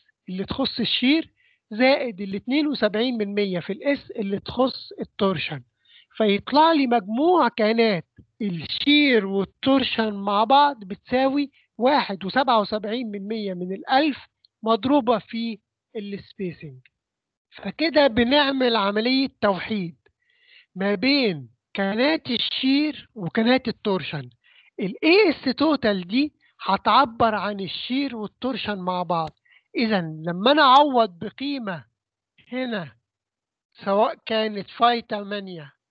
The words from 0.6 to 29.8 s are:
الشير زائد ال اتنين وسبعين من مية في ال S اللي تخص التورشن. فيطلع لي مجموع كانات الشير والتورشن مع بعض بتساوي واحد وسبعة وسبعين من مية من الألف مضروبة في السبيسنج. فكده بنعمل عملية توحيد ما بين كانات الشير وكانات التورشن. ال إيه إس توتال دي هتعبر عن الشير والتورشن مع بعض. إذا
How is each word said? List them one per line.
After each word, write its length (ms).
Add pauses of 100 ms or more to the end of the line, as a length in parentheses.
الشير 500 (400)
زائد 500
ال 140
اتنين 320
وسبعين 520
من 160
مية 260
في 120
ال 260
S 20 (160)
اللي 220
تخص 640
التورشن. 600 (540)
فيطلع 560
لي 140
مجموع 600
كانات 580 (360)
الشير 840
والتورشن 880
مع 300
بعض 400
بتساوي 680 (280)
واحد 460
وسبعة 360
وسبعين 500
من 180
مية 260
من 180
الألف 460 (440)
مضروبة 560
في 400 (380)
السبيسنج. 800 (720)
فكده 560
بنعمل 680
عملية 520 (120)
توحيد 560 (760)
ما 200
بين 540 (260)
كانات 560
الشير 840
وكانات 540
التورشن. 600 (500)
ال 240
إيه 260
إس 260
توتال 520
دي 240 (280)
هتعبر 720
عن 260
الشير 560
والتورشن 640
مع 240
بعض. 280 (460)
إذا 240